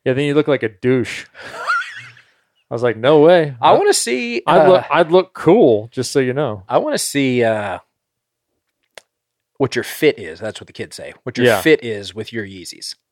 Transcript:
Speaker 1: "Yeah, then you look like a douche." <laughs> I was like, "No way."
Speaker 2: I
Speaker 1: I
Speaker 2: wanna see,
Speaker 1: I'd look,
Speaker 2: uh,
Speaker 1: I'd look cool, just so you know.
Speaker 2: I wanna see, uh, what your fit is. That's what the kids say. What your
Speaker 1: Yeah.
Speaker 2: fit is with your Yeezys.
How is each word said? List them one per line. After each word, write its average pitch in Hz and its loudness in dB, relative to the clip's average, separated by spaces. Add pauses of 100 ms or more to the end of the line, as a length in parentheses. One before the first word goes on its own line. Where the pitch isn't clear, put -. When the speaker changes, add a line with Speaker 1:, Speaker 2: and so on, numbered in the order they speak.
Speaker 1:
"Yeah, 131 0
then 139 0
you 143 0
look 151 0
like 131 0
a 110 0
douche." 123 -2
<laughs> - -18 (1120)
I 135 -10
was 117 -6
like, 113 0
"No 147 4
way." 156 4
Speaker 2:
I 151 4
Speaker 1:
I 196 8
Speaker 2:
wanna 403 2
see, 240 -4
Speaker 1:
I'd 156 4
look, 123 4
Speaker 2:
uh, - -16
Speaker 1:
I'd 160 2
look 180 2
cool, 139 4
just 127 -6
so 143 0
you 127 0
know. 113 -6
Speaker 2:
I 131 0
wanna 285 -4
see, 127 -2
uh, 104 -2 (1800)
what 131 -2
your 117 -4
fit - -2
is. 87 -14
That's 107 -12
what - -20
the - -20
kids 101 -16
say. - -16 (100)
What 123 -10
your 123 2
Speaker 1:
Yeah. 104 2
Speaker 2:
fit 156 4
is 101 -10
with 104 -12
your 110 -8
Yeezys. 95 -16 (160)